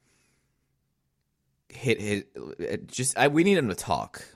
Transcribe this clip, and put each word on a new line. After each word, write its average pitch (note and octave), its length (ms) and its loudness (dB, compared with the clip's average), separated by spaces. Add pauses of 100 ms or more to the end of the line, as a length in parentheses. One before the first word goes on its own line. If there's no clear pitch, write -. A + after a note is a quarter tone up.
(1700)
hit - 300 -2
his, G#2 240 -2 (360)
it - 280 -6
just, - 300 -4
I, C3+ 100 6
we D3+ 160 4
need G3 140 4
him C3 120 2
to F2+ 60 -2
talk, - 500 -4 (100)